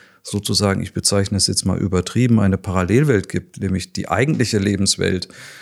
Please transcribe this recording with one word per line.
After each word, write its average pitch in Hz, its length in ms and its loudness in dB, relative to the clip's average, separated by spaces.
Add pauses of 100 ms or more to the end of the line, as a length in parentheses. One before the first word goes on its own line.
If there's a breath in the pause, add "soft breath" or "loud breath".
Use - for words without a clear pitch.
(220 loud breath)
sozusagen, 98 600 -2
ich 87 100 -8
bezeichne 101 460 0
es - 80 0
jetzt - 180 -2
mal 92 140 0
übertrieben, 107 600 2
eine 95 200 2
Parallelwelt 98 720 2
gibt, - 320 -8
nämlich 95 320 -4
die - 160 -8
eigentliche 117 500 0
Lebenswelt, 95 720 0 (320 loud breath)